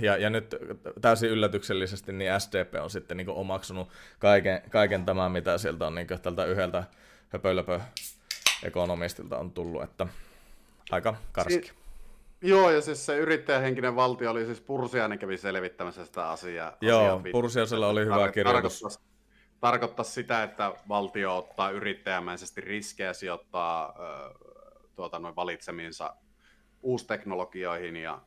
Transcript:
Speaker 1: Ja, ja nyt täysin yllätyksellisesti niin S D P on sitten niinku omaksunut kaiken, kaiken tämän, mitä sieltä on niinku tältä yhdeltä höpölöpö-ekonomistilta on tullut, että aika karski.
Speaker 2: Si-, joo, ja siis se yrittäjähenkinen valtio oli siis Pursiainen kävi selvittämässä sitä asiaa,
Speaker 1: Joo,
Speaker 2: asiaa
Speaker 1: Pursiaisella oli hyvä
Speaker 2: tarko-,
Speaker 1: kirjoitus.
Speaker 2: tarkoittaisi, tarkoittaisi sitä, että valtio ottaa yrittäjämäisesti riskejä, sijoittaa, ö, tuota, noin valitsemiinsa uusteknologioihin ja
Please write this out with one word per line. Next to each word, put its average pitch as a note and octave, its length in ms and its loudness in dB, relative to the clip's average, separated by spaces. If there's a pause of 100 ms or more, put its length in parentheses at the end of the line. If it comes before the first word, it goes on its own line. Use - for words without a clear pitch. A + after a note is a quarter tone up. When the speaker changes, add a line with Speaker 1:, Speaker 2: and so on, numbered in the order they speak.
Speaker 1:
Ja, G#2 160 6
ja G#2 140 2
nyt A2+ 260 -2 (440)
täysin A2+ 300 6
yllätyksellisesti G2 840 0
niin F#2+ 280 2
S - 120 -10
D F#2 120 2
P - 100 -12
on D#2 160 -4
sitten F2+ 260 -8
niinku F#2 240 -6
omaksunut F#2+ 480 -6 (300)
kaiken, G2 520 6
kaiken G2+ 340 4
tämän, F#2 280 2
mitä F2 260 2
sieltä E2 280 -2
on D#2 80 -4
niinku F2 280 -4
tältä F2 220 -2
yhdeltä F2+ 400 0 (440)
höpölöpö-ekonomistilta F2 2000 -2
on F2 140 -8
tullut, E2+ 300 -6
että F2+ 240 -6 (840)
aika A2 260 0 (160)
karski. E3+ 300 0
Speaker 2:
Si-, - 100 -16 (680)
joo, F#3+ 280 8
ja D3+ 100 6
siis D3+ 260 -4
se D3 100 0
yrittäjähenkinen C3+ 800 2
valtio B2 340 4
oli A2+ 160 0
siis A#2 140 -8
Pursiainen A#2+ 580 -2
kävi F#2+ 180 -6
selvittämässä F2+ 680 -6
sitä E2 260 -6
asiaa, E2 500 -8
Speaker 1:
Joo, A2+ 200 6
Speaker 2:
asiaa F#2+ 220 4 (100)
Speaker 1:
Pursiaisella A2+ 560 0
oli G#2+ 160 2
hyvä G#2+ 100 2
Speaker 2:
tarko-, G2 180 4
Speaker 1:
kirjoitus. G#2+ 480 2
Speaker 2:
tarkoittaisi, G#2 200 -10 (600)
tarkoittaisi A#2+ 520 0
sitä, A#2+ 300 -2
että G#2 300 -4 (160)
valtio G2+ 480 0
ottaa F#2+ 340 -4
yrittäjämäisesti F#2+ 920 -6
riskejä, G2+ 520 -6
sijoittaa, E2+ 840 -6
ö, - 40 -12 (960)
tuota, F2 220 -8
noin E2+ 180 -12
valitsemiinsa E2+ 800 -8 (680)
uusteknologioihin F#2 1160 -4
ja D#2+ 300 -8